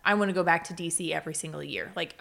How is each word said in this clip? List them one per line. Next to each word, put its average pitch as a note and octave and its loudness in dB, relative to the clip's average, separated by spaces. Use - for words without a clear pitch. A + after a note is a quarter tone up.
I G3+ 6
wanna G3+ 2
go F3+ 2
back E3+ 4
to F3+ -10
D E3 -4
C D#3+ -2
every D#3 -4
single D3+ -6
year. C#3+ -6
Like, E3+ -4